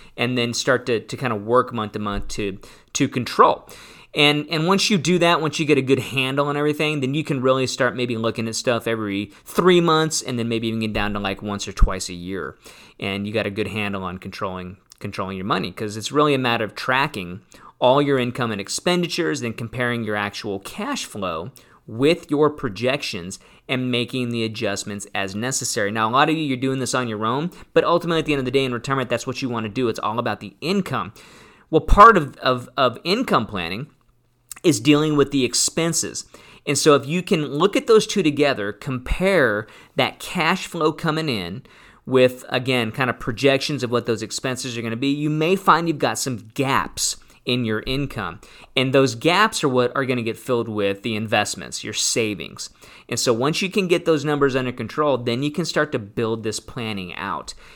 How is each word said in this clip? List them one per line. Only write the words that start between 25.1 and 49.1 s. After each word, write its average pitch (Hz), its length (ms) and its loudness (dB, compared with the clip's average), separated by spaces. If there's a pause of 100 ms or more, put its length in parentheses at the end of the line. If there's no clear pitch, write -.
as 98 220 -4
necessary. 113 560 -2
Now, 110 180 0
a 110 40 -2
lot 143 160 4
of 160 80 2
you, 165 60 -4
you're 135 140 -2
doing 131 220 -2
this 127 160 -4
on 127 140 -2
your 110 180 -4
own, 143 240 -2 (240)
but 165 80 6
ultimately 170 380 2
at 156 60 -4
the 151 60 0
end 143 60 2
of 131 60 -2
the 127 80 -2
day 135 120 2
in 127 80 -2
retirement, 127 380 -4
that's 120 160 -2
what 127 160 -6
you 139 60 -2
wanna 113 200 -4
do. 117 200 0
It's 110 100 -2
all 110 220 -2
about 113 180 -4
the 104 220 -16
income. 135 520 -4 (560)
Well, 156 120 2
part 208 360 10
of, 147 200 0
of, 127 400 0
of 123 260 2
income 180 440 0
planning 95 420 -6 (720)
is 151 160 4
dealing 147 380 4
with 143 160 4
the 135 120 2
expenses. - 840 -2 (380)
And 143 140 0
so 151 160 8
if 127 100 4
you 170 200 -2
can 160 220 0
look 151 280 0
at - 140 2
those 220 180 8
two 202 160 0
together, 135 500 2
compare 127 920 0 (300)
that - 240 -2
cash 175 480 -2
flow 160 240 0
coming 160 360 -2
in 101 360 -4 (400)
with, 127 440 4
again, 123 420 0
kind 127 200 0
of - 100 -8
projections 135 640 0
of 113 60 -4
what 120 160 0
those 110 160 -2
expenses 123 560 -6
are 117 40 -4
gonna 113 140 -4
be, 131 120 -2
you 147 220 0
may 156 260 2
find 170 320 4
you've 151 100 -2
got 120 200 0
some 120 360 -6
gaps 131 600 -2 (280)
in 123 200 -2
your 110 220 -2
income. 123 540 -6 (360)
And 131 160 2
those 135 240 6